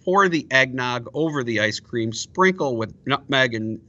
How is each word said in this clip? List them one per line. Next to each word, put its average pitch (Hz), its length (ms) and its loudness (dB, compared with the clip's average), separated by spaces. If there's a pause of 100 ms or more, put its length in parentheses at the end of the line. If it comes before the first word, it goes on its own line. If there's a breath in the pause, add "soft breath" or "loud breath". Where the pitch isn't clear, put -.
pour 190 240 4
the 160 220 -2
eggnog 127 640 0
over 147 280 -2
the 117 180 -2
ice 107 200 -2
cream, 113 320 -4
sprinkle 175 640 0
with 110 160 -4 (140)
nutmeg 131 480 0
and 110 340 -4